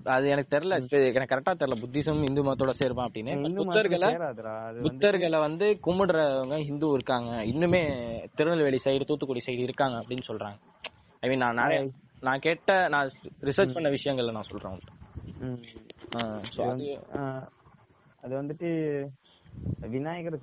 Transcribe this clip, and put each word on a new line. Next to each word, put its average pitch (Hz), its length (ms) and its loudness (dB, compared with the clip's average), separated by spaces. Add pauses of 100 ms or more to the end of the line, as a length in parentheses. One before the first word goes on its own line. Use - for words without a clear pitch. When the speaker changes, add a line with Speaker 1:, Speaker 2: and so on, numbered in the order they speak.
Speaker 1:
அது 131 260 4
எனக்கு 143 280 2
தெரியல, 175 220 2
Speaker 2:
ம். 127 40 -2
Speaker 1:
ஸ்பெ-, 131 300 6
எனக்கு 131 220 2
கரெக்டா 139 180 0
தெரியல 139 200 0
புத்திசம் 143 540 0
இந்து 139 160 2
மதத்தோட 135 360 2
சேருமா 127 260 0
அப்படின்னு. 139 400 -4
Speaker 2:
இந்து 190 180 -2
மதத்தோட 190 40 0
Speaker 1:
புத்தர்களை, 190 460 2
Speaker 2:
சேராதுடா. 113 520 -6
அது 113 140 -10
வந்துட்டு 120 40 -4
Speaker 1:
புத்தர்களை 165 560 4
வந்து 180 440 2
கும்பிடுறவங்க 156 800 2
ஹிந்து 143 300 0
இருக்காங்க, 123 380 0
இன்னுமே 156 520 2 (520)
திருநெல்வேலி 151 480 2
சைடு, 135 220 2
தூத்துக்குடி 139 400 -2
சைடு 123 140 -4
இருக்காங்க 123 400 -2
அப்படின்னு 120 280 -8
சொல்றாங்க. 104 320 -8 (600)
I 123 100 0
mean, 131 80 2
நான் 120 180 2
நிறைய, 139 280 2
Speaker 2:
ஆ. 135 140 -6 (220)
Speaker 1:
நான் 135 200 0
கேட்ட, 170 480 2
நான் 147 240 2 (300)
ரிசர்ச் 143 280 4
Speaker 2:
ம். 127 40 -4
Speaker 1:
பண்ண 156 160 0
விஷயங்கள்ல 131 420 0
நான் 110 120 -6
சொல்றேன் 98 280 -10
உன்கிட்ட. - 420 -16 (260)
Speaker 2:
ம். 123 240 -8 (520)
Speaker 1:
ஆ, 110 240 -4
so - 0 -
Speaker 2:
இது - 240 -6
Speaker 1:
அது 120 40 0
Speaker 2:
வந்து, 131 400 -6 (100)
ஆ, 135 320 -6 (720)
அது 131 200 -6
வந்துட்டு 151 640 -4 (760)
விநாயகரை 151 640 -6